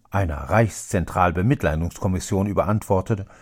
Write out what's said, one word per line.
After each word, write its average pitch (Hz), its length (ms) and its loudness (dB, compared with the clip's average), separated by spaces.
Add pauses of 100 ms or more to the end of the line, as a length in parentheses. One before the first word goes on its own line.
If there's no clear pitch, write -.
(100)
einer 92 260 0
Reichszentralbemitleidungskommission 90 2000 0
überantworte, 98 800 0 (160)